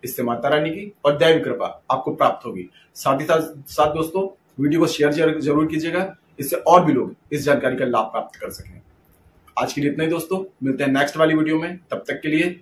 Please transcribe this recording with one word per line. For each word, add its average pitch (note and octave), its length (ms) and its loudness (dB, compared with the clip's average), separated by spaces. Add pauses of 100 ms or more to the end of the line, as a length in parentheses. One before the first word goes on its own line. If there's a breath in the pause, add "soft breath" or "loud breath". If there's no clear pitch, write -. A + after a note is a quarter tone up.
इससे B2+ 180 -8
माता A#2+ 260 -2
रानी D3+ 220 2
की - 220 -10 (120)
और C#3+ 140 4
दैवी D#3+ 220 6
कृपा - 260 -4 (240)
आपको C3+ 240 -2
प्राप्त B2 320 2
होगी। F#2 220 -12 (260 soft breath)
साथ C3+ 260 -2
ही D#3 40 -4
साथ, D#3+ 160 2 (280)
साथ D3+ 260 2
दोस्तों, D#3+ 320 -2 (340)
वीडियो D3 200 2
को E3+ 60 4
share D3 260 2
जर-, D#3 280 2
जरूर D3+ 260 2
कीजिएगा, E3 420 -2 (300)
इससे C#3 180 -4
और F3 280 6
भी D3+ 80 2
लोग A#2+ 220 -2 (180)
इस C#3 120 -4
जानकारी C3 320 2
का C3 80 -2
लाभ A#2 200 0
प्राप्त - 360 -10
कर - 100 -12
सकें। - 300 -20 (760)
आज A#2+ 160 -4
के C#3+ 80 -6
लिए C#3+ 100 0
इतना D#3 140 -4
ही D#3+ 60 0
दोस्तों, F#3 340 -4 (180)
मिलते C3+ 220 0
हैं C3+ 80 2
next C#3 240 0
वाली D#3+ 180 4
वीडियो D#3 260 0
में। F3+ 180 -8 (120)
तब - 180 -8
तक C3+ 140 -6
के D3+ 60 -4
लिए E3+ 340 0